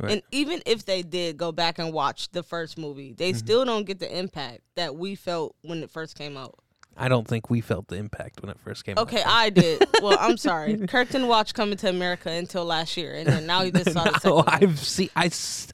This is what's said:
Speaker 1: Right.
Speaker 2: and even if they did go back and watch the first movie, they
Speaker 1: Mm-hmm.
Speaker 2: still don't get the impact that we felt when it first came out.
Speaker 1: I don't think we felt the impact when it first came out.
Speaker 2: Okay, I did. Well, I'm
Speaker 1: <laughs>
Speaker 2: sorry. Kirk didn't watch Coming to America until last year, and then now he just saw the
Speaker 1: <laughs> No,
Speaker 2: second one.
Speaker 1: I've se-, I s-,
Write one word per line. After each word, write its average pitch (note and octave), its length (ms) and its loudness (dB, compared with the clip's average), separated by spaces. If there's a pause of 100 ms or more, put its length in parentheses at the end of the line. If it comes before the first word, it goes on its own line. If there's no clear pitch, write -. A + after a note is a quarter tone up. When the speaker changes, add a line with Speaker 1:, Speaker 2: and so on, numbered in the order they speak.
Speaker 1:
Right. G3+ 120 -2
Speaker 2:
and G#3 180 -2
even D4 340 -2
if A3 220 0
they F#3 160 -2
did E3+ 340 -4
go E3 160 -4
back E3+ 260 -2
and E3 140 -4
watch C#3 380 -2
the F3 120 -6
first E3 360 -8
movie, C#3 340 -10
they F3 180 -2
Speaker 1:
Mm-hmm. - 80 0
Speaker 2:
still A3 280 4
don't G#3+ 180 0
get F#3+ 140 -8
the E3+ 200 -8
impact D3 420 -8 (160)
that D#3 200 -4
we G3 180 -6
felt E3+ 460 -4
when D#3+ 220 -8
it - 80 -12
first D#3+ 260 -12
came C#3+ 220 -12
out. C3 160 -16 (420)
Speaker 1:
I B2+ 120 -2
don't B2 200 2
think A2+ 220 -2
we A#2+ 100 2
felt G#2 280 -4
the F2 80 -8
impact - 440 -12
when G2+ 100 -12
it - 100 -14
first - 260 -12
came G2+ 100 -6
out. A3 60 2
Speaker 2:
Okay, A3+ 240 -2
I A3 240 4
did. F3 340 6 (160)
Well, G4+ 180 4
I'm - 180 4
Speaker 1:
<laughs> - 20 -6
Speaker 2:
sorry. G#3+ 480 0
Kirk B3 240 2
didn't C4 180 0
watch A3 240 4
Coming G#3 260 -2
to F#3 120 0
America F3+ 400 -2
until F3 340 -4
last E3 320 -2
year, D#3 200 -6
and E3 100 -6
then D#3 200 4
now F3+ 160 2
he F#3 80 0
just F3+ 220 2
saw E3 120 2
the - 60 4
Speaker 1:
<laughs> - 20 2
No, E3 60 2
Speaker 2:
second F#3+ 180 4
one. D#3+ 120 8
Speaker 1:
I've D#3+ 300 6
se-, - 360 -2
I F3 120 2
s-, - 480 -6